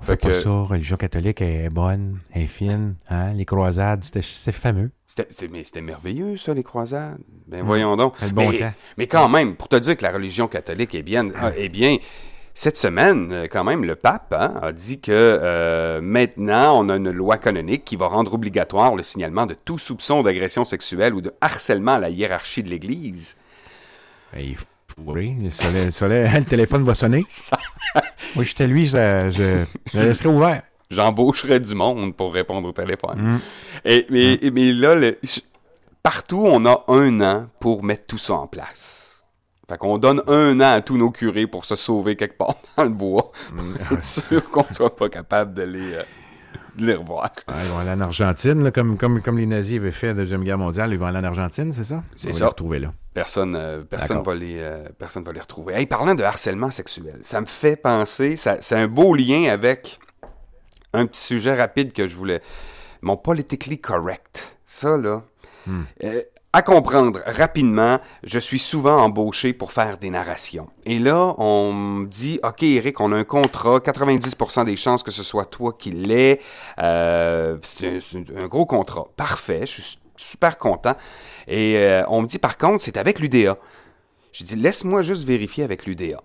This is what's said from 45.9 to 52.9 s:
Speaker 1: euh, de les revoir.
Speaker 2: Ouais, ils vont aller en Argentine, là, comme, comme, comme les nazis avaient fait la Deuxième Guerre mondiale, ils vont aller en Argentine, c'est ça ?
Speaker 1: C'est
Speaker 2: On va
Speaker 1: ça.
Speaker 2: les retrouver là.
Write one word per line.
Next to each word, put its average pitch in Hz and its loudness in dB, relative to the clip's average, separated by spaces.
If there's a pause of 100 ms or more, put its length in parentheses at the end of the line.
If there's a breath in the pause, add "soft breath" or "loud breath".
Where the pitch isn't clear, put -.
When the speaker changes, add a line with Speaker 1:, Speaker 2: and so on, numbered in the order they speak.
Speaker 1:
euh, 82 -8 (760 loud breath)
de 110 -2
les 113 4
revoir. 85 -6 (180)
Speaker 2:
Ouais, 65 -8 (100)
ils 90 -6
vont 87 -4
aller 90 -4
en 95 -2
Argentine, 98 2
là, 135 4
comme, 113 0
comme, 120 2
comme 117 0
les 113 0
nazis 107 -2
avaient 98 -2
fait 117 -4
la 110 -2
Deuxième 95 -2
Guerre 95 -2
mondiale, 98 -2
ils 95 -2
vont 87 -2
aller 90 -2
en 92 -4
Argentine, 92 -4
c'est 120 -6
ça ? 135 -8 (140)
Speaker 1:
C'est - -12
Speaker 2:
On - -6
va 82 -4
Speaker 1:
ça. 92 0
Speaker 2:
les 113 4
retrouver 80 -6
là. 73 -8 (220)